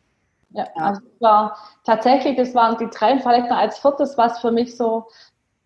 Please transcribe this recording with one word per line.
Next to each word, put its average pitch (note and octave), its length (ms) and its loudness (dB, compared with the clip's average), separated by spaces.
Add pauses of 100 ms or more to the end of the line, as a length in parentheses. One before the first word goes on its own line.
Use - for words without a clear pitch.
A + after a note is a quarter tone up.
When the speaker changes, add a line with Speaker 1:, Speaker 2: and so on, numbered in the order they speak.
(500)
Speaker 1:
Ja, - 140 -8 (120)
Speaker 2:
Ja. D#3+ 100 -8
Speaker 1:
also G3+ 160 -4
es - 180 -20
war G#3+ 360 2 (280)
tatsächlich, B3+ 520 2
das B3+ 200 0
waren A3+ 220 2
die A3+ 120 -6
drei, B3 300 0
vielleicht A#3+ 280 0
noch A#3+ 100 0
als G#3+ 200 -2
viertes, C#4 400 -2
was A#3 220 0
für A#3+ 100 -2
mich A#3 260 -2
so, A3+ 300 -4 (580)